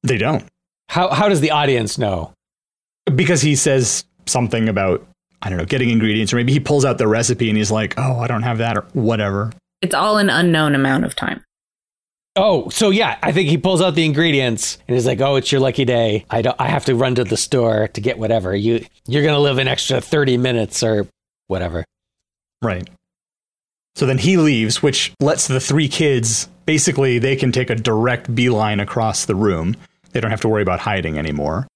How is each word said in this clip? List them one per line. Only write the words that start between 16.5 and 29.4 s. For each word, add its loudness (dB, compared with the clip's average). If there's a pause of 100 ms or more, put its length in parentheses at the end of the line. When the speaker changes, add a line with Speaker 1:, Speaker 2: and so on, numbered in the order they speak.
Speaker 2:
I 0
have -2
to 2
run 0
to 0
the -2
store 0
to -8
get -2
whatever. 0
You, 0 (220)
you're 0
gonna 2
live 2
an 0
extra -2
thirty 2
minutes 0
or 0 (400)
whatever." -4 (800)
Speaker 1:
Right. -4 (1080)
So 0
then 0
he 2
leaves, 2
which 0
lets 0
the 0
three 0
kids, 0 (160)
basically, 0
they 0
can 0
take -2
a -2
direct 0
beeline 2
across -2
the -2
room. 0 (360)